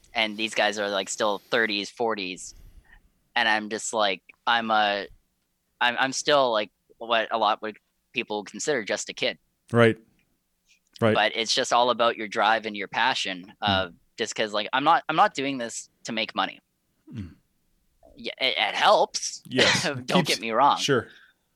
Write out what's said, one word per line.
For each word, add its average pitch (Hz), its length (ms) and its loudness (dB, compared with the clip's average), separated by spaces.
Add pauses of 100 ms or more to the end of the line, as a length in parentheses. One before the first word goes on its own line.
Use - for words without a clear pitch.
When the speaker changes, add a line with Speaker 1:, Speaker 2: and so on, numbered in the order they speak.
(140)
Speaker 1:
And 107 240 0
these 110 160 -4
guys 104 260 0
are, 101 100 -2
like, 98 200 -4
still 104 300 0
thirties, 107 500 -2
forties. 101 640 -6 (840)
And 117 140 2
I'm 107 200 0
just 107 240 -6
like, 101 280 2 (240)
I'm 117 260 2
a, 101 360 2 (720)
I'm, 120 180 2
I'm 131 140 0
still, 139 380 4
like, 107 200 0 (260)
what 113 340 0
a 117 60 0
lot 107 240 2
would 107 160 -8 (360)
people 107 320 -4
consider 120 380 -4
just 104 260 -6
a 95 40 -10
kid. 117 240 -4 (340)
Speaker 2:
Right. 117 260 6 (1000)
Right. 113 140 4
Speaker 1:
But 110 220 2
it's 110 180 -2
just 127 200 -2
all 123 180 4
about 117 260 2
your 107 100 -6
drive 107 380 0
and 107 100 -6
your 98 120 -8
passion. 101 760 -4
Uh, 95 260 0
Speaker 2:
Mm. 87 60 -16 (240)
Speaker 1:
just 110 180 -4
'cause, 107 180 -4
like, 104 200 -2
I'm 131 100 0
not, 156 240 4
I'm 156 100 -2
not 175 180 2
doing 135 240 -4
this - 300 -10 (160)
to 127 80 -8
make 110 200 -4
money. 95 260 -4 (540)
Speaker 2:
Mm. 92 220 -12 (800)
Speaker 1:
Yeah, 117 160 -12 (100)
it, 127 160 0
it 98 160 0
helps. - 720 0
Speaker 2:
Yes. - 380 2
Speaker 1:
<laughs> 135 220 -4
Don't - 20 -20
Speaker 2:
Keeps 175 220 2
Speaker 1:
get 147 100 -2
me 113 120 -6
wrong. 123 280 4
Speaker 2:
Sure. 123 280 0 (480)